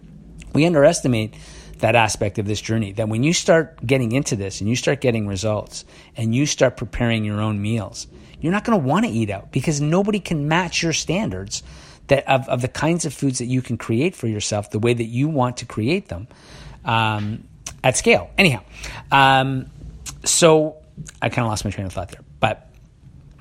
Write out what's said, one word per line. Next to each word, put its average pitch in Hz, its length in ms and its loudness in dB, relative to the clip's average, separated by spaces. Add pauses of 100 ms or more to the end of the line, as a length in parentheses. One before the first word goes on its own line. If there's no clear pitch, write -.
(520)
We 147 140 4
underestimate 143 680 4 (440)
that 113 160 4
aspect 110 440 2
of 101 80 -4
this 104 140 -4
journey, 110 320 -2
that 107 160 -2
when 110 140 0
you 156 100 4
start 165 540 2
getting 127 240 2
into 135 260 -2
this 98 240 -6
and 101 80 -2
you 117 60 0
start 135 260 -2
getting 113 280 0
results 104 560 -4 (320)
and 113 180 -2
you 143 120 2
start 131 300 2
preparing 113 480 -2
your 104 160 -4
own 107 220 -2
meals, 107 460 -6 (320)
you're 160 120 -2
not 208 120 -2
gonna 226 140 2
wanna 165 300 2
eat 110 220 -2
out 98 220 -10
because 143 280 -2
nobody 196 400 0
can 147 280 -4
match 170 340 0
your 165 100 0
standards 143 680 -4 (460)
that 135 200 2
of, 131 200 2
of 127 120 0
the 127 60 0
kinds 160 380 -2
of 147 100 -6
foods 131 240 -2
that 120 80 -4
you 127 160 0
can 120 160 -4
create 131 380 0
for - 100 -6
yourself 104 460 -4
the 107 80 -2
way 120 120 4
that 117 120 -2
you 120 240 -2
want 123 300 0
to - 60 -12
create 139 440 -4
them, 95 180 -12 (580)
um, 110 640 -2 (380)
at 131 120 4
scale. - 400 2
Anyhow, 147 280 2 (480)
um, 135 580 4 (540)
so 156 540 4 (440)
I 117 60 -2
kinda 117 200 -2
lost 107 160 -4
my 104 60 -4
train 98 160 -8
of 90 60 -10
thought 90 160 -10
there, - 140 -20 (180)
but, - 280 -2 (720)